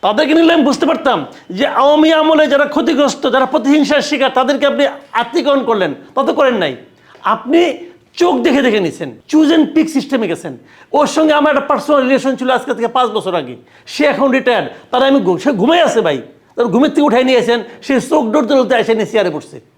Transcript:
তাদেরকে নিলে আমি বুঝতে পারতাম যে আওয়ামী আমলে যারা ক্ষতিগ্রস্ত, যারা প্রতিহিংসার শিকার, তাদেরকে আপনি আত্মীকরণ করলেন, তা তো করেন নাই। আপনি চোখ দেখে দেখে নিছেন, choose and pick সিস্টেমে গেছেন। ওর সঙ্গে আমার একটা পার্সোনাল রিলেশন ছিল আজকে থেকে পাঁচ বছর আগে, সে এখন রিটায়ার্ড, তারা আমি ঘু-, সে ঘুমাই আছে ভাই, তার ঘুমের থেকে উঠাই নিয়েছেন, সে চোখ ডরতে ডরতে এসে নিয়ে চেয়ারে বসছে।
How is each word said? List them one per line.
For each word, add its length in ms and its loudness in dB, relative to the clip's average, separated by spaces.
তাদেরকে 340 0
নিলে 200 4
আমি 80 2
বুঝতে 240 0
পারতাম 400 -2
যে 160 -4
আওয়ামী 440 2
আমলে 360 4
যারা 180 2
ক্ষতিগ্রস্ত, 640 -2
যারা 160 0
প্রতিহিংসার 540 2
শিকার, 300 -2
তাদেরকে 360 0
আপনি 200 0
আত্মীকরণ 520 -2
করলেন, 300 -2
তা 80 -2
তো 120 -2
করেন 200 2
নাই। 220 -4
আপনি 560 0
চোখ 280 0
দেখে 220 2
দেখে 180 2
নিছেন, 380 -6
choose 240 4
and 180 4
pick 140 2
সিস্টেমে 400 -4
গেছেন। 280 -8
ওর 140 2
সঙ্গে 260 0
আমার 220 2
একটা 120 -2
পার্সোনাল 360 0
রিলেশন 340 0
ছিল 140 -4
আজকে 240 -2
থেকে 140 -4
পাঁচ 220 0
বছর 240 -6
আগে, 220 -6
সে 180 -4
এখন 260 0
রিটায়ার্ড, 380 0
তারা 160 2
আমি 140 4
ঘু-, 180 -2
সে 140 -2
ঘুমাই 280 2
আছে 200 2
ভাই, 220 -2
তার 100 0
ঘুমের 240 2
থেকে 120 0
উঠাই 220 2
নিয়েছেন, 380 0
সে 180 0
চোখ 240 -2
ডরতে 300 0
ডরতে 200 2
এসে 200 0
নিয়ে 120 -2
চেয়ারে 240 -2
বসছে। 300 -14